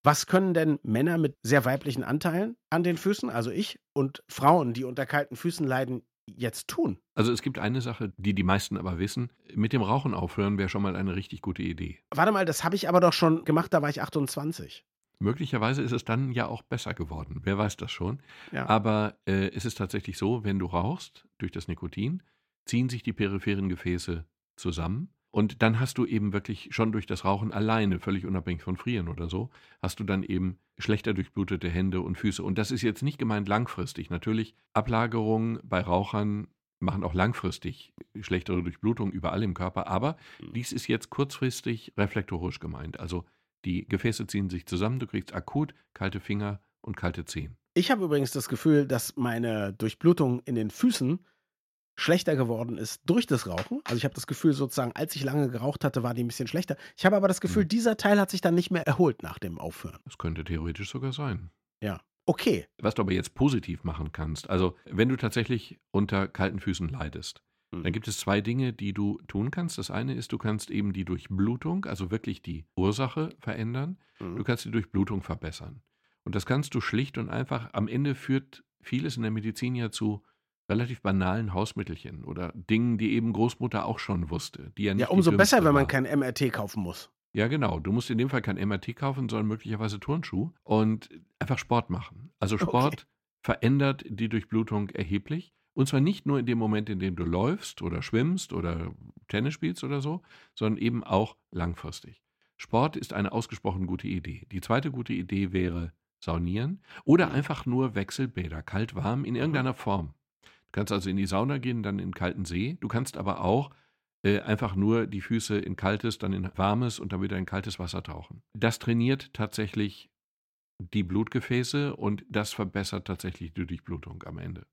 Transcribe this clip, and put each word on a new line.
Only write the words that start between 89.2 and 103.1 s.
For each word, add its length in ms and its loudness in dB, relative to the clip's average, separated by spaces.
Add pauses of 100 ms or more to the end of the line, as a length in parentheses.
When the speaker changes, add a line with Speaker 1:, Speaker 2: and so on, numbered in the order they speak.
Speaker 2:
sondern 180 0
möglicherweise 520 -4
Turnschuh 520 -2 (120)
und 460 4 (300)
einfach 200 0
Sport 300 2
machen. 500 -6
Also 160 2
Speaker 1:
Okay. 100 0
Speaker 2:
Sport 420 0 (360)
verändert 640 2
die 220 -4
Durchblutung 600 0
erheblich. 640 -4 (200)
Und 140 4
zwar 140 4
nicht 240 2
nur 140 2
in 60 0
dem 120 2
Moment, 320 2
in 100 -2
dem 160 0
du 80 -2
läufst 580 0
oder 200 -2
schwimmst 520 0
oder 400 -2 (340)
Tennis 260 0
spielst 300 -4
oder 180 -4
so, 200 -4 (320)
sondern 280 0
eben 220 0
auch 340 2 (140)
langfristig. 720 -6 (360)
Sport 400 0
ist 160 -8